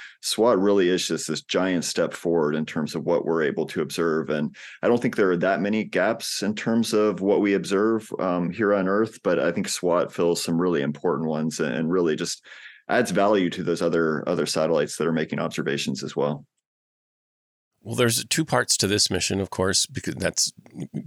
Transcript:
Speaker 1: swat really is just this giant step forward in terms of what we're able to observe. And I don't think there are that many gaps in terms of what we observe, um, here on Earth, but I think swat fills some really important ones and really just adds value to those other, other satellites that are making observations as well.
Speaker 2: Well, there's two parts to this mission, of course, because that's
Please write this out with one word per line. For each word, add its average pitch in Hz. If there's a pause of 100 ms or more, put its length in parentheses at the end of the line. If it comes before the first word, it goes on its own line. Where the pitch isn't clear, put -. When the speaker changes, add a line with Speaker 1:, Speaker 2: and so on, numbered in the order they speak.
(240)
Speaker 1:
swat 110
really 98
is 90
just 80
this 76
giant 90
step -
forward 80
in 78
terms 78
of 76
what 82
we're 80
able 73
to 85
observe. 80
And 76 (260)
I -
don't 120
think 120
there 101
are 90
that 90
many 104
gaps -
in 107
terms 113
of 107
what 95
we 101
observe, 101
um, 90
here 101
on 95
Earth, 110
but 87
I 82
think 95
swat 87
fills 85
some 82
really 87
important 76
ones 78
and 78
really 87
just 85 (460)
adds 110
value 98
to 92
those 85
other, 82
other 82
satellites 78
that 78
are 82
making 80
observations 73
as -
well. 73 (1400)
Speaker 2:
Well, 117
there's 117
two -
parts 127
to 104
this 101
mission, 98
of 98
course, 92
because 90
that's - (560)